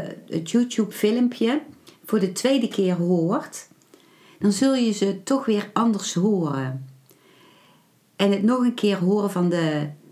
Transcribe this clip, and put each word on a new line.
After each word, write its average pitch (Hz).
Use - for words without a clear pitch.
het 165
YouTube-filmpje 240
voor 214
de 185
tweede 247
keer 185
hoort, 175
dan 202
zul 269
je 233
ze 196
toch 269
weer 208
anders 220
horen. 147
En 202
het 196
nog 247
een 240
keer 202
horen 196
van 180
de 156